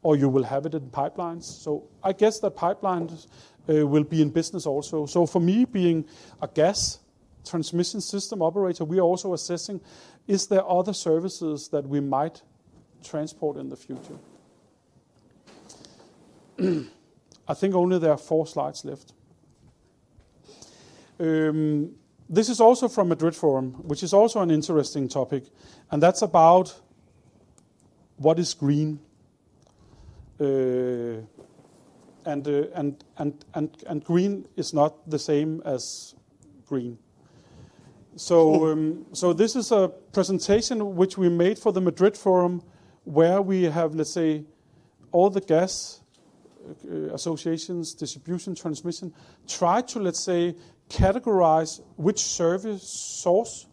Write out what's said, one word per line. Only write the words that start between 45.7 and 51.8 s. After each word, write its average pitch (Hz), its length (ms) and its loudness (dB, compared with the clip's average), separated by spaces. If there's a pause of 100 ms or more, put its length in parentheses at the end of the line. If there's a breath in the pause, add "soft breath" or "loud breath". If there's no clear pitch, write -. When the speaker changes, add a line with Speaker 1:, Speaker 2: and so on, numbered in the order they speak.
Speaker 1:
uh, 156 460 -10
associations, 165 800 -6
distribution, 170 600 -10
transmission, 170 600 -8 (340 soft breath)
try 175 340 2
to, 247 180 -8
let's 185 200 -2
say, 175 360 0 (340 loud breath)
categorize 185 920 2 (140)